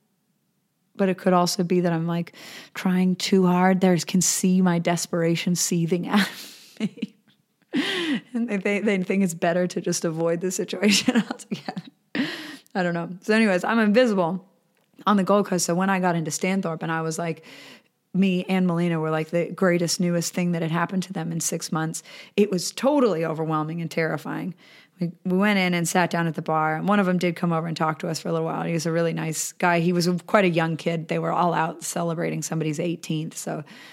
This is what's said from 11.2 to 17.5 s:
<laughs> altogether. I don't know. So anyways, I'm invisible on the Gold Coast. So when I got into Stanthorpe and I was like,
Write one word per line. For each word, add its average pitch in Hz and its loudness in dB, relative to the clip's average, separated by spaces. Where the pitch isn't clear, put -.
<laughs> - -8
altogether. - -10
I 196 0
don't 175 0
know. 170 -4
So 214 2
anyways, 202 4
I'm 226 2
invisible 202 4
on 208 4
the 190 2
Gold 202 4
Coast. 180 0
So 170 0
when 185 0
I 196 2
got 180 2
into 160 -2
Stanthorpe 180 -2
and 165 -4
I 160 -2
was 160 -4
like, 165 -6